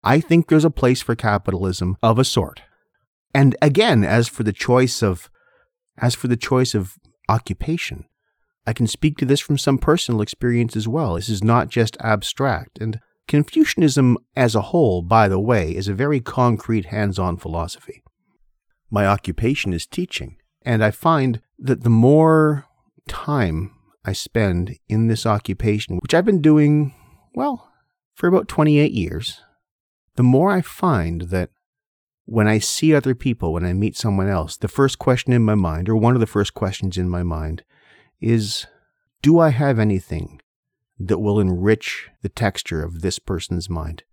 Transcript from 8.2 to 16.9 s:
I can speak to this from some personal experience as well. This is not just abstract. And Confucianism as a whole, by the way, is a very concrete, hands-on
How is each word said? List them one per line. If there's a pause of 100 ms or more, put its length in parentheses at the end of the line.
I
can
speak
to
this
from
some
personal
experience
as
well.
This
is
not
just
abstract.
And (320)
Confucianism (180)
as
a
whole,
by
the
way,
is
a
very
concrete,
hands-on